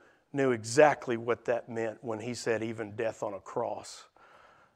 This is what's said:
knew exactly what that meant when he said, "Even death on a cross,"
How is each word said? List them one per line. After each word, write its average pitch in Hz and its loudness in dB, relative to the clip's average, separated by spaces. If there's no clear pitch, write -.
knew 135 2
exactly 120 4
what 117 -2
that 120 -2
meant 113 -4
when 110 -6
he 120 -6
said, 113 0
"Even 110 -6
death 110 -4
on 107 -6
a 95 -10
cross," 107 -6